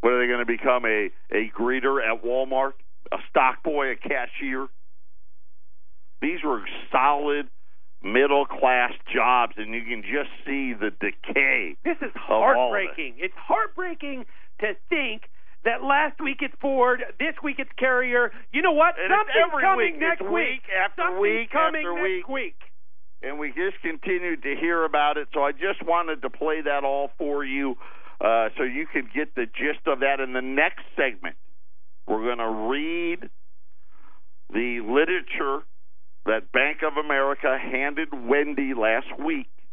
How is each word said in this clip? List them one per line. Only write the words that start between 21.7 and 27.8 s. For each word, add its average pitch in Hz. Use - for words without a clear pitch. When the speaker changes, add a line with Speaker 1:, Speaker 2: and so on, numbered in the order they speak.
Speaker 1:
after 175
Speaker 2:
next -
Speaker 1:
week. 185
Speaker 2:
week. 247
Speaker 1:
And 143
we 147
just 180
continued 175
to 139
hear 165
about 147
it, 147
so 147
I 143
just 175
wanted 165
to 131
play 156
that 143
all 139
for 143
you, 135